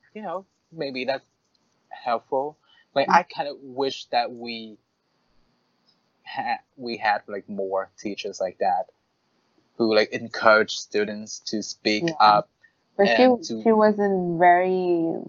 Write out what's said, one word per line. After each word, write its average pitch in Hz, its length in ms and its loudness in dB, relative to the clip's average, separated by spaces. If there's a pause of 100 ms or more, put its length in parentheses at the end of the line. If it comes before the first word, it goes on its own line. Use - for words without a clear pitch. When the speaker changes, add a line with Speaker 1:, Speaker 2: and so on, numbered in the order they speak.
(140)
Speaker 1:
you 214 80 -14
know, 190 240 -10 (240)
maybe 139 360 -8
that's 135 180 -4 (640)
helpful. 135 680 -4 (380)
Like, 139 140 0
Speaker 2:
Mm-hmm. 170 100 6
Speaker 1:
I 180 60 4
kind 147 240 -10
of 143 120 -12
wish 135 520 -6
that 120 200 0
we 113 460 -12 (1500)
ha-, 117 360 -8 (160)
we 120 200 -10
had, 104 300 -2
like, 101 220 -10
more 98 500 -6
teachers 101 420 -10
like 92 180 -6
that 92 320 -2 (840)
who, 113 160 2
like, 107 200 2
encourage 113 640 2
students 107 640 -6 (100)
to 107 140 -4
speak 107 420 -2
Speaker 2:
Yeah. 160 140 -2
Speaker 1:
up 104 280 6 (480)
Speaker 2:
But 202 120 4
she, 226 160 4
Speaker 1:
and 247 220 4
to 226 180 -6
Speaker 2:
she 226 80 4
wasn't 202 680 2
very 175 760 4 (140)